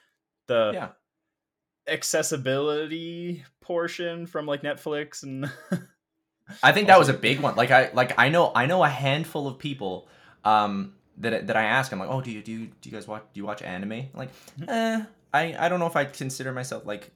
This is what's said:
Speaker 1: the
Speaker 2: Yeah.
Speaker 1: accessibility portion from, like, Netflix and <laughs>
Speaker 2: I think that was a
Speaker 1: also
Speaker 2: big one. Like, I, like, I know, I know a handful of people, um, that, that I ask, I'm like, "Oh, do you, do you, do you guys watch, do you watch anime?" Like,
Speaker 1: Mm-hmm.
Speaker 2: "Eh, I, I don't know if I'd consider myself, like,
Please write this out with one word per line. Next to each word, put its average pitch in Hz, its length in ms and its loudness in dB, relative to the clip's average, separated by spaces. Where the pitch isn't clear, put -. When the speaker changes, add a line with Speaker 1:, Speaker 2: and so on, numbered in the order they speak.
Speaker 1:
the 113 260 2
Speaker 2:
Yeah. 139 160 -8
Speaker 1:
accessibility 156 1600 -4
portion 170 640 -6
from, 156 180 -8
like, 147 160 -4
Netflix 147 600 -6
and 135 260 -8
<laughs> - 920 -12
Speaker 2:
I 135 120 8
think 202 140 2
that 190 120 12
was 143 100 6
a 131 40 4
Speaker 1:
also - 80 -4
Speaker 2:
big 131 180 2
one. 135 160 0
Like, 123 160 4
I, 127 220 8
like, 127 260 2
I 127 100 6
know, 165 240 4
I 117 140 4
know 180 160 4
a 151 60 6
handful 139 580 -2
of 127 100 -10
people, 101 500 -8
um, 104 500 2
that, 104 300 -4
that 110 80 0
I 110 80 2
ask, 127 280 0
I'm 98 60 -6
like, 92 120 -6
"Oh, 131 120 -2
do 120 80 -8
you, 107 140 -10
do 110 80 -12
you, 113 160 -10
do - 80 -18
you - 60 -14
guys 101 120 -12
watch, 107 160 -10
do 98 60 -14
you 101 60 -8
watch 104 180 -8
anime?" 107 500 -8
Like, 127 160 -12
Speaker 1:
Mm-hmm. 165 100 -12
Speaker 2:
"Eh, 226 360 -2
I, 160 240 0
I 170 120 2
don't 180 100 0
know 170 80 2
if 165 80 -2
I'd 139 180 0
consider 131 380 -6
myself, 127 340 -8
like, 104 300 -10